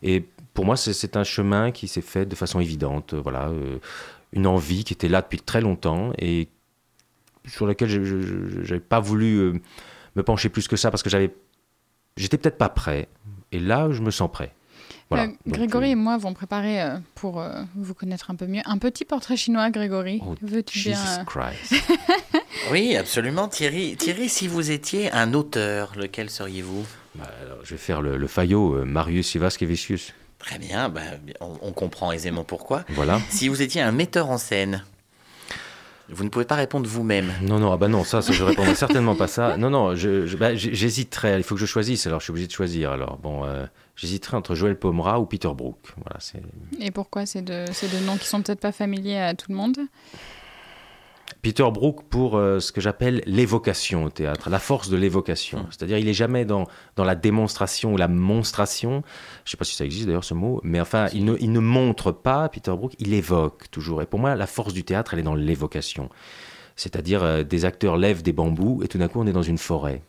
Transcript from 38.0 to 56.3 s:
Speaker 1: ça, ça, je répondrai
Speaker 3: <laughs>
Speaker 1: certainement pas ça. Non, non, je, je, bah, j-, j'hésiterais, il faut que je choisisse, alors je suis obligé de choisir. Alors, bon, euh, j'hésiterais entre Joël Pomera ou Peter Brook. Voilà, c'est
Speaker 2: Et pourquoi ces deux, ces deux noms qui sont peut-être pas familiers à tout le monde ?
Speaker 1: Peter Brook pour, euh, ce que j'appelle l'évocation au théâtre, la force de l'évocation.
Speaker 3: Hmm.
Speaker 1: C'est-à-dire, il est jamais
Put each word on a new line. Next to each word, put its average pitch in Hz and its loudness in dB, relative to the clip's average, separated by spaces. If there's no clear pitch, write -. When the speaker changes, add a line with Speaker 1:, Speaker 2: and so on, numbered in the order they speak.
Speaker 1:
ça, 110 2
ça, - 2
je 90 4
répondrai 95 6
Speaker 3:
<laughs> - 0
Speaker 1:
certainement 120 4
pas 113 2
ça. 113 0
Non, 120 2
non, 113 4
je, 95 2
je, 90 -4
bah, 117 4
j-, 107 -2
j'hésiterais, 110 2
il 92 2
faut 107 -2
que 98 -2
je 107 2
choisisse, 110 0
alors 80 0
je - -12
suis - -8
obligé 87 -4
de 85 -10
choisir. 82 -2
Alors, 67 -4
bon, 71 -6
euh, 69 -6
j'hésiterais 95 -6
entre 90 -2
Joël 95 2
Pomera 92 2
ou 101 0
Peter - -2
Brook. 64 -8
Voilà, - -12
c'est - -14
Speaker 2:
Et 202 -4
pourquoi 202 -6
ces 190 -8
deux, 175 -6
ces 190 -6
deux 185 -2
noms 196 -2
qui 190 -6
sont 208 0
peut-être 202 -2
pas 208 -2
familiers 202 -2
à 175 0
tout - -12
le 190 -2
monde ? 233 2
Speaker 1:
Peter 113 4
Brook 131 0
pour, 123 2
euh, 98 4
ce - -4
que 104 -4
j'appelle 120 0
l'évocation 101 2
au 76 -2
théâtre, 76 -4
la 95 2
force 135 -2
de 92 2
l'évocation. 92 0
Speaker 3:
Hmm. 95 -8
Speaker 1:
C'est-à-dire, 98 -2
il 107 2
est 104 2
jamais 117 2